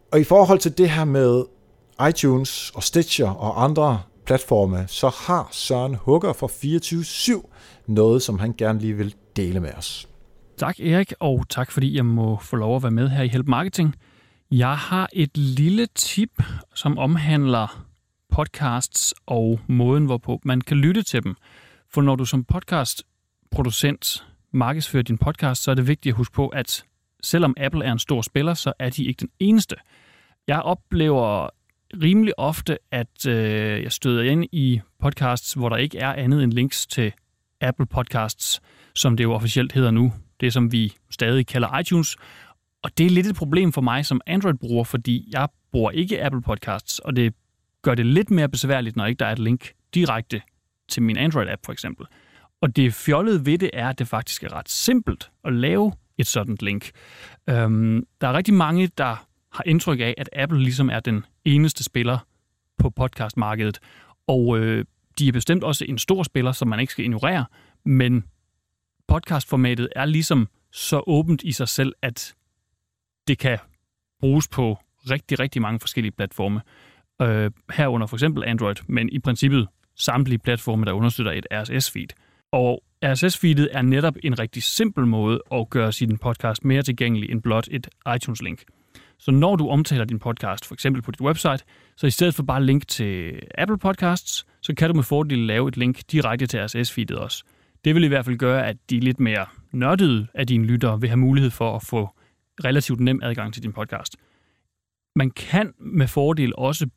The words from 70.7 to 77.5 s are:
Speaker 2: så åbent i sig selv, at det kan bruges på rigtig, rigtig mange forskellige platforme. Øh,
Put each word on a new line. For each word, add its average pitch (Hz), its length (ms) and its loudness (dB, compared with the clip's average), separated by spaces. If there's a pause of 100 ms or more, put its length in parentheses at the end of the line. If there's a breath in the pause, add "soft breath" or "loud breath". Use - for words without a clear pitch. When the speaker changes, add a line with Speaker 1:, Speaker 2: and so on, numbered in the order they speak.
Speaker 2:
så - 340 -2
åbent 160 360 2
i 160 100 -4
sig 123 160 -4
selv, - 340 -2
at - 320 -8 (920)
det 135 100 2
kan 123 200 -2 (600)
bruges 139 280 2
på 113 300 -2 (320)
rigtig, 135 280 -2
rigtig 123 240 -2
mange 110 180 -2
forskellige 110 320 -4
platforme. 104 480 -4 (640 soft breath)
Øh, 107 280 0 (220)